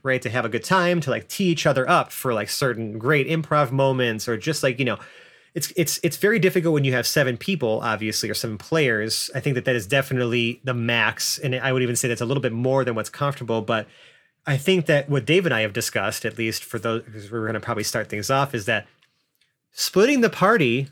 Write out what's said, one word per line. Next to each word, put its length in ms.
right, 200
to 80
have 160
a 40
good 140
time, 380
to, 80
like, 180
tee 180
each 200
other 240
up 220
for, 220
like, 160
certain 480
great 300
improv 440
moments 560
or 100
just, 260
like, 160
you 60
know, 120
it's, 180
it's, 280
it's 140
very 220
difficult 340
when 120
you 80
have 140
seven 280
people, 480
obviously, 460
or 60
seven 220
players. 760
I 80
think 140
that 100
that 100
is 120
definitely 760
the 100
max, 680
and 160
I 180
would 80
even 140
say 120
that's 140
a 40
little 160
bit 120
more 320
than 100
what's 140
comfortable, 520
but 260
I 100
think 300
that 240
what 160
Dave 200
and 80
I 80
have 120
discussed, 500
at 140
least 260
for 160
those, 240
'cause 280
we're 160
gonna 120
probably 240
start 240
things 220
off, 240
is 120
that 220
splitting 480
the 80
party 640